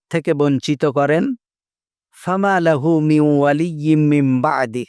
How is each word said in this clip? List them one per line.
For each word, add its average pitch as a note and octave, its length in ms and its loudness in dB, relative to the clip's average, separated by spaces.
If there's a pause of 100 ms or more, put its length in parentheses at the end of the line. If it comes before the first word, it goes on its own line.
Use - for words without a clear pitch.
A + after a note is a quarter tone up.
থেকে E3 240 -2
বঞ্চিত C#3+ 520 -2
করেন, D3+ 500 0 (760)
ফামা F#3+ 480 -2
লাহু D#3+ 400 2
মিন D3+ 400 2
ওয়ালিয়্যিম D3+ 600 0
মিন C#3 420 2
বা'দিহ, B2+ 480 -2